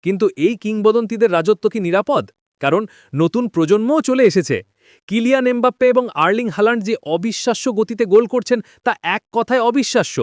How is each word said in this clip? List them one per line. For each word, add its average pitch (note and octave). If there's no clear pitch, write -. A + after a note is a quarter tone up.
কিন্তু F#3+
এই G3
কিংবদন্তিদের G#3+
রাজত্ব F3+
কি A#3
নিরাপদ? G3
কারণ D#3
নতুন E3+
প্রজন্মও G#3+
চলে C4
এসেছে। E3
কিলিয়ান B3
এমবাপ্পে B3
এবং B3
আর্লিং G3
হালান্ড G#3+
যে G#3
অবিশ্বাস্য F#3
গতিতে A3
গোল G#3
করছেন, B3
তা B3
এক F#3
কথায় A#3
অবিশ্বাস্য। B3